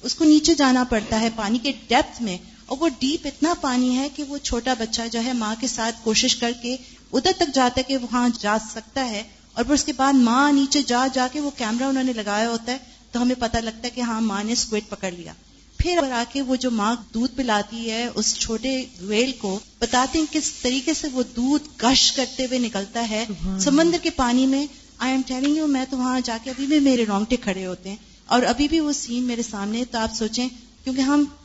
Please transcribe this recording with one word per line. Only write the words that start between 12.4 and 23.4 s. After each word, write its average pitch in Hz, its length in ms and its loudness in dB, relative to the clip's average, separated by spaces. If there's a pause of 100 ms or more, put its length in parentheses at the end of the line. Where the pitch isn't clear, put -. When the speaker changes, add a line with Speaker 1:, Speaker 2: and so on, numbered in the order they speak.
Speaker 1:
ہوتا 226 220 -4
ہے 262 60 -4 (340)
تو 240 100 0
ہمیں 247 160 4
پتہ 233 200 -2
لگتا 226 260 -6
ہے 240 60 -4
کہ 240 100 -8
ہاں 226 200 -2
ماں 208 240 -2
نے 220 80 -2
اسکوڈ 214 360 -2
پکڑ 190 240 -8
لیا۔ 170 200 -14 (440)
پھر 349 220 0
آ 254 340 0
کے 277 100 -2
وہ 254 140 0
جو 247 140 0
ماں 220 260 0 (180)
دودھ 226 220 -2
پلاتی 226 540 -2
ہے 233 240 -2
اس - 200 0
چھوٹے 247 500 -4 (160)
ویل 214 380 0
کو، 196 200 -4 (200)
بتاتے 254 400 0
ہیں 311 120 2
کس - 220 -2
طریقے 262 420 -2
سے 302 180 -4
وہ 254 100 0 (140)
دودھ 269 480 0
گش 262 280 4
کرتے 254 320 -2
ہوئے 254 140 -2
نکلتا 220 520 -2
ہے 220 180 -2
Speaker 2:
سبحان 180 220 -4